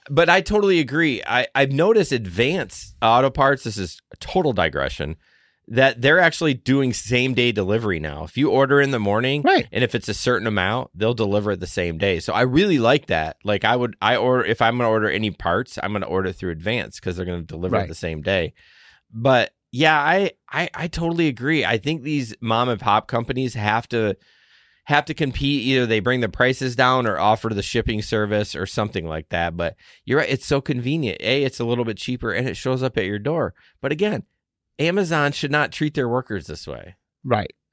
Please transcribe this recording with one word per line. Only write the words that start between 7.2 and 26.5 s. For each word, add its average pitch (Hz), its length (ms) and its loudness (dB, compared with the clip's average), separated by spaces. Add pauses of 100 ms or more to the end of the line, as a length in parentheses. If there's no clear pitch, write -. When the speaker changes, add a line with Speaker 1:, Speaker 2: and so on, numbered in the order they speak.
Speaker 1:
day 120 160 2
delivery 101 480 0
now. 76 240 -8
If 85 120 -14
you 139 140 2
order 135 320 4
in 139 80 2
the 127 100 0
morning, 120 440 0
Speaker 2:
Right. 370 280 2
Speaker 1:
and 120 120 0
if 120 100 0
it's 110 160 -4
a 104 60 -2
certain 117 320 0
amount, 104 480 0
they'll 110 180 0
deliver 104 380 0
it 95 80 -4
the 87 80 -8
same 85 320 -4
day. 95 200 0
So - 140 -4
I 107 80 2
really 147 380 4
like 123 260 2
that. 78 380 -2
Like, 101 200 -2
I 110 120 4
would, 123 260 -2
I 113 140 2
order, 123 280 2
if 104 200 0
I'm 117 140 2
gonna 120 120 2
order 107 220 2
any 107 180 -2
parts, - 540 -4
I'm 98 100 -4
gonna 98 140 -4
order 92 240 -2
through 90 220 -6
Advance 95 460 -6
'cause 92 180 -6
they're 92 100 -4
gonna 87 160 -4
deliver 85 320 -4
it 104 60 2
Speaker 2:
Right. 92 60 -6
Speaker 1:
the - 60 -12
same 80 300 -6
day. 90 300 -2 (600)
But 117 400 2 (180)
yeah, 156 280 4
I, 175 320 2 (180)
I, 160 240 -4
I 165 140 -6
totally 170 400 0
agree. 131 360 0
I 110 140 0
think 139 240 -4
these 135 400 -4
mom 117 280 2
and 107 120 -2
pop 104 260 2
companies 123 460 -4
have 107 360 -2
to, 110 280 0 (680)
have 147 200 2
to 156 80 -6
compete. 139 540 -2
Either 127 180 4
they 110 160 2
bring 123 200 0
the 113 60 0
prices 127 480 0